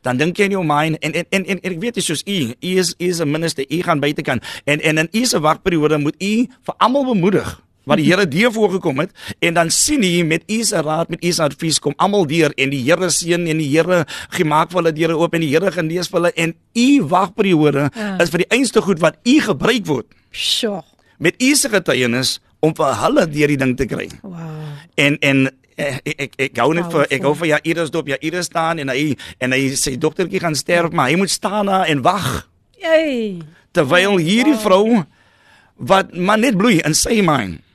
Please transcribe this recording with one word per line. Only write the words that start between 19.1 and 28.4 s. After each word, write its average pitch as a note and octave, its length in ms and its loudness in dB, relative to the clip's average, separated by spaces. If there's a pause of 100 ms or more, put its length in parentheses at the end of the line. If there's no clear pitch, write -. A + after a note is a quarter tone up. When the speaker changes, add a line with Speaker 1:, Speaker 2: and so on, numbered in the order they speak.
Speaker 1:
u C#4 140 6
gebruik A3 460 0
word. C#3 200 -2 (260)
Speaker 2:
Sjoe. - 500 -4 (380)
Speaker 1:
Met E3+ 220 0
u C4+ 140 2
se C#4 140 0
getuienis B2+ 680 0 (200)
om D#3 160 2
vir E3 280 0
hulle G#3 240 2
deur D3 200 0
die C#3+ 100 0
ding B2+ 200 0
te C3+ 80 -2
kry. - 240 -8 (120)
Speaker 2:
Wow. F3+ 180 -14 (560)
Speaker 1:
En, D3 240 2
en, C3+ 300 2 (260)
eh, C#3 300 -6
ek, D3 120 -6
ek, C#3+ 200 -10
ek C3+ 200 -4
hou C3+ 160 2
net E3+ 180 -2
vir, E3 180 2
ek C3+ 140 -2
hou C#3+ 100 2
Speaker 2:
Powerful. - 20 0
Speaker 1:
vir E3 120 -4 (180)
Jairus D#3+ 260 -2
dop. E3 160 -4
Jairus D#3+ 380 -4